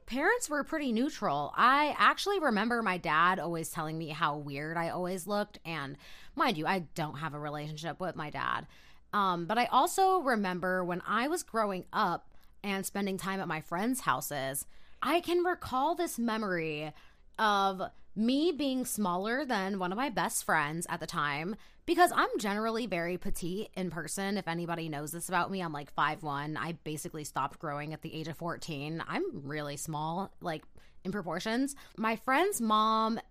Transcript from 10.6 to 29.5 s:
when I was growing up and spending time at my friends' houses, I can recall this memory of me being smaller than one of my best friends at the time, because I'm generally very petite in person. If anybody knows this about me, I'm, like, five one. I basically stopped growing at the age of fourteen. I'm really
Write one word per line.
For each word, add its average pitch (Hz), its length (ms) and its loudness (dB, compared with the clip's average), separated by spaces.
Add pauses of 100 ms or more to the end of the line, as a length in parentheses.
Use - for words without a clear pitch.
when 175 240 -2
I 233 220 0
was 349 120 0
growing 202 520 -2
up 175 420 0 (280)
and 196 220 -2
spending 196 320 -2
time 190 220 -2
at 180 80 -2
my 156 140 -2
friends' 214 400 0
houses, 139 640 0 (360)
I 311 180 2
can 349 240 2
recall 339 520 0
this 339 240 -2
memory 175 720 -2 (460)
of 196 440 4 (340)
me 269 360 4
being 262 340 0
smaller 214 600 0
than 202 320 0
one 180 140 0
of 196 60 -2
my 277 120 0
best 190 360 0
friends 160 440 2
at 165 120 -4
the 160 40 -6
time, 160 500 -2 (300)
because 339 300 6
I'm 359 140 4 (100)
generally 220 480 0
very 175 300 -2
petite 202 580 -2
in 185 160 -2
person. 196 460 -4
If 190 100 -4
anybody 165 400 -4
knows 151 240 -6
this 170 160 -8
about 180 240 0
me, 190 100 -2
I'm, 165 120 -4
like, 147 200 -8
five 151 300 2
one. 147 320 -4
I 156 180 -4 (120)
basically 151 400 -8
stopped 139 340 -4
growing 151 340 -6
at 151 80 -10
the 160 120 -10
age 160 160 -6
of - 80 -8
fourteen. 160 680 -6
I'm 214 180 -2 (200)
really 147 320 -6